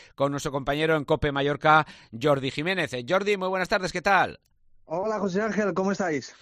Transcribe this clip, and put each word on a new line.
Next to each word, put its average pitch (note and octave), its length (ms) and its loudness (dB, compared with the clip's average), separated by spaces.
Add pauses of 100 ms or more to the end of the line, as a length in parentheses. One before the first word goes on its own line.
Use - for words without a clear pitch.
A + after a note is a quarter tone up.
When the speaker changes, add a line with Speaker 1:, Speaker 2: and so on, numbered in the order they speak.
(140)
Speaker 1:
con C#3 160 0
nuestro C#3+ 220 -6
compañero D3 420 0
en D3 100 0
cope D3+ 280 0
Mallorca, D3 520 4 (280)
Jordi C3+ 400 0
Jiménez. E3+ 400 -2
Eh, B2 160 -6
Jordi, G3 280 2
muy F#3 120 -4
buenas F#3 200 -2
tardes, F#3 220 0
¿qué F3+ 120 -6
tal? E3+ 360 2 (460)
Speaker 2:
Hola, G3+ 340 -4
José F#3+ 240 -2
Ángel, G3+ 320 -2
¿cómo F#3+ 160 0
estáis? E3+ 520 -4